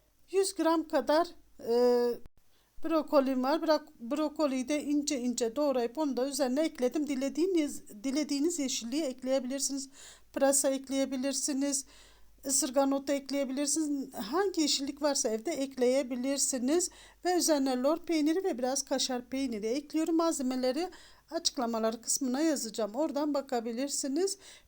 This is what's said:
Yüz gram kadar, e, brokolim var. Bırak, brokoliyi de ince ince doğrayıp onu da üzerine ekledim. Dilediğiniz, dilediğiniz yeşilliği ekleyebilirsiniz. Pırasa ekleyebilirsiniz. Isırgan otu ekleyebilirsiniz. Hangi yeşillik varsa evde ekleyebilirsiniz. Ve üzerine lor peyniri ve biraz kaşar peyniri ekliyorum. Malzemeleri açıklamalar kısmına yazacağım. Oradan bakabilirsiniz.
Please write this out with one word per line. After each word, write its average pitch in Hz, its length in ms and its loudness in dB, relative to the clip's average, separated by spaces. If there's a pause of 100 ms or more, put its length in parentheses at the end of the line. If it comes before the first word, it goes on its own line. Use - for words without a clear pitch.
(300)
Yüz 381 240 2
gram 320 340 2
kadar, 302 400 2 (400)
e, 233 60 2 (1080)
brokolim 294 580 4
var. 294 200 2
Bırak, 302 380 0
brokoliyi 277 680 -2
de 294 140 0
ince 294 380 0
ince 240 360 -2
doğrayıp 254 420 0
onu 285 180 0
da 254 120 0
üzerine 269 320 0
ekledim. 302 460 0
Dilediğiniz, 294 840 0
dilediğiniz 285 720 -2
yeşilliği 269 440 -2
ekleyebilirsiniz. 269 880 -2 (420)
Pırasa 269 380 4
ekleyebilirsiniz. 269 1120 -2 (600)
Isırgan 269 460 2
otu 277 220 0
ekleyebilirsiniz. 277 1040 -2
Hangi 339 460 -2
yeşillik 285 420 0
varsa 277 260 2
evde 220 240 -2
ekleyebilirsiniz. 269 1400 0 (340)
Ve 359 120 2
üzerine 269 400 2
lor 285 220 2
peyniri 320 460 0
ve 320 140 0
biraz 262 260 -2
kaşar 254 460 -2
peyniri 233 360 -4
ekliyorum. 311 500 -2
Malzemeleri 285 760 0 (400)
açıklamalar 233 720 -2
kısmına 262 380 -2
yazacağım. 220 540 -2
Oradan 294 400 0
bakabilirsiniz. 269 1040 -2 (300)